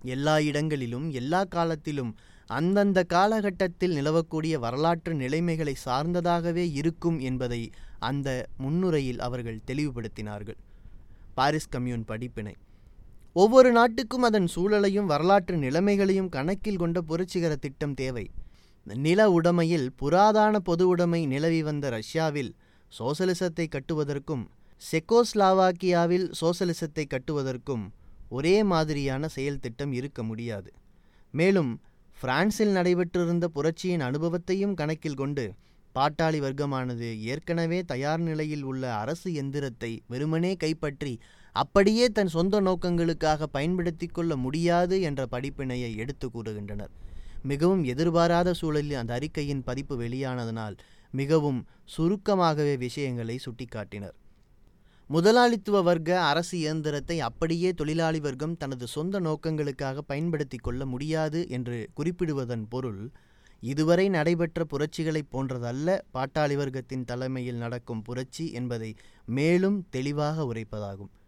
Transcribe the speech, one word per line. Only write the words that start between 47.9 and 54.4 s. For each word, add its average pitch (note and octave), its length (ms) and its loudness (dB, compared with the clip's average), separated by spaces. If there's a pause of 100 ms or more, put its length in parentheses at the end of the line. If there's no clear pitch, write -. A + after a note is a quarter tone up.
சூழலில் D3 440 -2
அந்த A#2+ 160 -4
அறிக்கையின் C#3+ 480 -4
பதிப்பு C3 340 -6
வெளியானதனால் A#2 800 -6 (380)
மிகவும் C#3 460 2 (280)
சுருக்கமாகவே E3 880 2
விஷயங்களை B2 640 -4
சுட்டிக்காட்டினர். G#2 800 -10 (920)